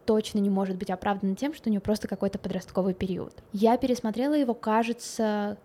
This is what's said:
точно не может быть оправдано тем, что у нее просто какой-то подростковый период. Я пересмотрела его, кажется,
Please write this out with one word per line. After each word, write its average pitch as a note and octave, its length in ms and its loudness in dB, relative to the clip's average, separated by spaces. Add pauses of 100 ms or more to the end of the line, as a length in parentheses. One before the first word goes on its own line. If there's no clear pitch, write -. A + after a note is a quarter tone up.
точно G#3+ 340 2
не G3+ 100 4
может F#3+ 260 2
быть F#3+ 140 -6
оправдано F#3+ 460 -2
тем, C#4+ 180 -4
что - 160 -4
у - 20 2
нее G3+ 80 2
просто G#3+ 280 -2
какой-то G3 320 -4
подростковый F#3 560 -2
период. F#3 360 -4 (220)
Я A3+ 240 6
пересмотрела B3 560 0
его, C4+ 220 2
кажется, A3 1080 0